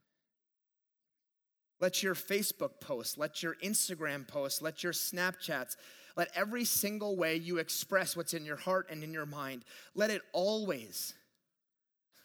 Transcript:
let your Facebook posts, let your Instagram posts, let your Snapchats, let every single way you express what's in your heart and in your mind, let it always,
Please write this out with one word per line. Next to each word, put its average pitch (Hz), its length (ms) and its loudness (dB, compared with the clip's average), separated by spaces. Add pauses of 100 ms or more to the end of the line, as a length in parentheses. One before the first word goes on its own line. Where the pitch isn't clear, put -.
(1800)
let 180 220 4
your 190 120 4
Facebook 196 640 0
posts, 117 360 -4
let 151 260 -2
your 165 140 0
Instagram 156 720 0
posts, 139 320 -2
let 156 220 -4
your 175 100 0
Snapchats, 175 840 0 (400)
let 170 200 2
every 220 300 2
single 208 500 2
way 165 200 4
you 170 200 -2
express 175 580 2
what's 165 200 -2
in 160 100 -2
your 151 120 -4
heart 185 340 0
and 156 120 -6
in 160 120 -6
your 156 100 -4
mind, 139 400 -6 (300)
let 214 160 4
it 202 100 0 (120)
always, 180 840 0 (1080)